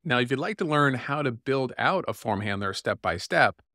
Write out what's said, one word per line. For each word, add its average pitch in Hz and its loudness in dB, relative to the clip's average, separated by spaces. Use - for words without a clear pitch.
Now, 123 2
if 127 0
you'd 131 0
like 202 -4
to 190 0
learn 147 4
how 143 -4
to 131 -2
build 131 -2
out 165 0
a 107 -4
form 104 -2
handler 101 -2
step - -4
by 87 -2
step 131 2